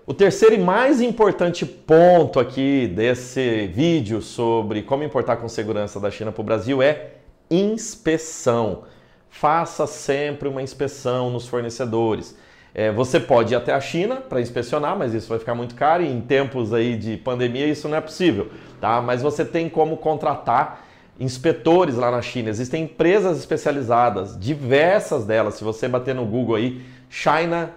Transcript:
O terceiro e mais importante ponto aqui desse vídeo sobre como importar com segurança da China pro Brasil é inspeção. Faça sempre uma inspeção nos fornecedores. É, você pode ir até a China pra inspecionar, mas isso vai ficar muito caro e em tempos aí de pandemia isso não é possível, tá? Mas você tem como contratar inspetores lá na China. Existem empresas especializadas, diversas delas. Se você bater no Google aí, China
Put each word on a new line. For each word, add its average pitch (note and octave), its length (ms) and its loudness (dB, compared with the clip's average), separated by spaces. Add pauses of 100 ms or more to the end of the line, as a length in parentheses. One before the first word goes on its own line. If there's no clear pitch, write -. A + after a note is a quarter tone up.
O C#3 80 -6
terceiro G3+ 400 6
e A#3 40 4
mais A3+ 440 4
importante G3+ 640 2
ponto E3 760 6
aqui C3+ 460 0
desse A#2 800 -2
vídeo A2+ 560 0
sobre A2+ 580 -2
como C#3 240 -2
importar B2 320 -2
com A#2 100 -8
segurança G#2 540 -6
da G2+ 100 -4
China G#2+ 220 -8
pro A2 100 -8
Brasil A2 380 -2
é D3 300 2 (400)
inspeção. D#3+ 1300 -2 (440)
Faça D#3 580 -2
sempre C#3+ 640 -4
uma C3+ 140 -6
inspeção B2+ 680 -4
nos A#2+ 180 -6
fornecedores. A#2 880 -2 (400)
É, G#2+ 160 0
você B2+ 300 2
pode A#2 320 4
ir B2 40 2
até B2+ 180 0
a C#3 60 0
China F#3+ 360 -4
pra D3+ 240 -6
inspecionar, C#3 560 -4
mas C#3 160 -4
isso A2 160 -6
vai A2+ 100 -4
ficar A#2 160 -6
muito A#2+ 200 -8
caro D#3 280 2
e D#3 80 -2
em A#2+ 120 -4
tempos C3 500 0
aí A#2 240 0
de G#2+ 220 -6
pandemia B2 480 -2
isso D3+ 240 -2
não D#3 80 -2
é - 20 -2
possível, - 480 0 (320)
tá? A2+ 220 2
Mas B2 180 -2
você D3 240 0
tem E3 240 -2
como D#3 300 0
contratar D3 880 -2 (340)
inspetores D#3+ 760 2
lá A#2+ 160 0
na B2 120 0
China. A#2 260 -6
Existem B2+ 360 -4
empresas F3 540 2
especializadas, A#2+ 1000 0
diversas C#3+ 880 2
delas. G#2+ 280 2
Se - 80 -14
você A2 240 -4
bater B2+ 280 -2
no B2 100 -4
Google A2+ 320 0
aí, B2 240 -2 (280)
China E3 680 -2